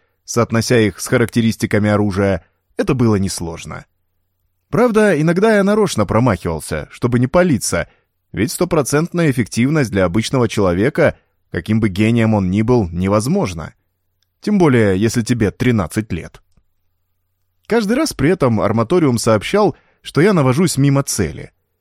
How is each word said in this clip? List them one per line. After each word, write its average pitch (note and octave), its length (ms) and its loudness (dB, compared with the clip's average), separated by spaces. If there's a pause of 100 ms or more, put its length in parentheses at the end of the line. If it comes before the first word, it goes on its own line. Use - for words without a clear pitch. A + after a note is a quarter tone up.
(240)
соотнося A2+ 540 0
их G#2+ 220 0
с - 60 -10
характеристиками A2+ 840 0
оружия, G2+ 560 0 (320)
это G3 160 -2
было A#2 240 2
несложно. E2+ 680 -8 (840)
Правда, G#3 500 2
иногда F#3 380 2
я G3 80 2
нарочно G3 400 0
промахивался, E2+ 880 -2
чтобы A#2+ 300 -2
не B2+ 60 2
палиться, D3 600 0 (440)
ведь F#3+ 200 -2
стопроцентная D#3+ 800 0
эффективность C3 600 -2
для F#2+ 140 0
обычного A2+ 420 0
человека — G#2 680 0 (360)
каким G#2 280 -2
бы A2 100 0
гением A2 440 2
он F#2+ 160 0
ни G2+ 120 0
был, A2+ 260 0
невозможна. G2 880 -2 (680)
Тем G#3 180 0
более, A#2 400 4
если A2+ 240 0
тебе G#2+ 300 0
тринадцать A2 580 -2
лет. D#2 320 -10 (1200)
Каждый A3+ 300 0
раз D4+ 160 -2
при C#3 180 0
этом B2 300 0
арматориум A#2 580 0
сообщал, B2+ 580 0 (240)
что - 200 -2
я G3+ 120 4
навожусь C#3+ 460 2
мимо C#3 260 2
цели. - 480 -6 (280)